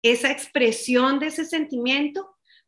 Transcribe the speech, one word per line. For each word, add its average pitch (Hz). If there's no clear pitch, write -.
esa 240
expresión 254
de 302
ese 302
sentimiento, 294